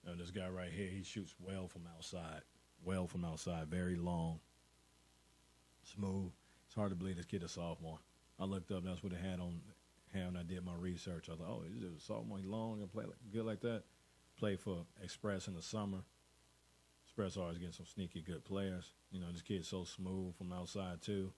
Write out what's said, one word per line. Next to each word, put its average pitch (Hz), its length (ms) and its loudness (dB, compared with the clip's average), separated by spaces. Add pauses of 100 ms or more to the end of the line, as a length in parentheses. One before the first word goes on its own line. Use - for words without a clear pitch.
Now, 90 120 -6
this 87 140 -4
guy 92 180 0
right 90 220 -2
here, 98 160 0
he 95 160 -2
shoots 92 380 -4
well 95 260 -2
from 85 160 -8 (140)
outside. 82 460 -4 (420)
Well 90 240 4
from 87 160 2
outside, 80 420 2
very 90 300 4
long, 85 420 4 (1400)
smooth. 95 480 2 (360)
It's - 100 -6
hard 104 140 4
to 95 40 2
believe 90 220 2
this 85 80 -4
kid 95 180 0
a 82 60 -4
sophomore. 80 500 -2 (400)
I 95 60 0
looked 95 260 0
up, 92 140 2
that's 90 180 0
what 95 100 0
it 87 60 0
had 90 220 2
on 87 200 0 (520)
hand 90 220 2
when - 20 0
I 87 80 0
did 90 200 -2
my 87 120 0
research. 87 520 -2
I 82 60 -4
thought, 82 140 -4
"Oh, 82 180 -2
he's 107 160 -4
a 92 160 -6
sophomore, 110 400 -2
he's 95 80 -2
long 110 360 0
and 92 100 -4
play 107 120 0
like, - 120 -6 (160)
good 113 140 4
like 107 160 0
that." 113 200 2 (540)
Play 104 180 4
for 90 300 0 (180)
Express 98 460 0
in 95 60 -2
the 82 80 -4
summer. 98 420 0 (1000)
Express 98 320 2
always 85 220 2
getting 87 140 -4
some 87 140 -10
sneaky 92 340 -2
good 80 240 -4
players. 95 480 0 (180)
You 95 80 -4
know, 87 140 -2
this 85 100 -4
kid's 95 240 0
so 92 180 0
smooth 92 520 -2
from 90 160 -4
outside, 90 480 -2
too. 95 380 0